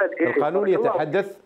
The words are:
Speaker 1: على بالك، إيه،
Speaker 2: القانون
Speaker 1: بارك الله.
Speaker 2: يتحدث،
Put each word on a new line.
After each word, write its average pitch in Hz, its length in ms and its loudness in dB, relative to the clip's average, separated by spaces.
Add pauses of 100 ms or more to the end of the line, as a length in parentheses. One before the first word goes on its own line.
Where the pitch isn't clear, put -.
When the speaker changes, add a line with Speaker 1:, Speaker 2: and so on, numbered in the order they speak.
Speaker 1:
على 185 80 2
بالك، - 120 -8
إيه، 160 160 0
Speaker 2:
القانون 156 280 0
Speaker 1:
بارك 190 140 2
الله. 233 120 0
Speaker 2:
يتحدث، 175 560 -2